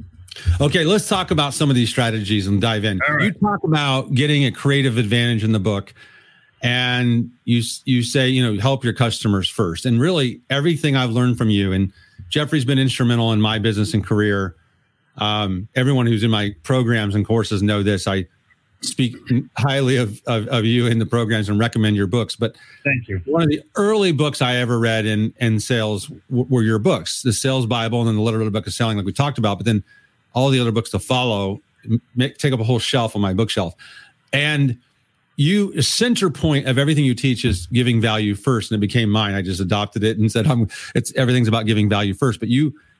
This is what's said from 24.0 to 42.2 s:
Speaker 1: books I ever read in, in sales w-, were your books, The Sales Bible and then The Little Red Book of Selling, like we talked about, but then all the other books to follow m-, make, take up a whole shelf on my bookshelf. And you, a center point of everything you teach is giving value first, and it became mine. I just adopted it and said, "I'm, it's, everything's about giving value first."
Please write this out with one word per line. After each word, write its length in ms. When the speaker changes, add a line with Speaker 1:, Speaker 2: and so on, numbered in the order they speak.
Speaker 1:
books 320
I 140
ever 200
read 300
in, 320
in 200
sales 460
w-, 180
were 140
your 160
books, 460
The 100
Sales 320
Bible 360
and 60
then 80
The 60
Little 180
Red 140
Book 140
of 60
Selling, 240
like 100
we 40
talked 280
about, 180
but 80
then 180
all 160
the 100
other 120
books 200
to 80
follow 600
m-, 160
make, 220
take 160
up 60
a 40
whole 140
shelf 380
on 80
my 100
bookshelf. 400
And 460
you, 380
a 80
center 480
point 380
of 100
everything 280
you 100
teach 280
is 240
giving 320
value 360
first, 360
and 60
it 40
became 280
mine. 240
I 80
just 180
adopted 440
it 160
and 120
said, 140
"I'm, 220
it's, 220
everything's 320
about 180
giving 240
value 240
first." 260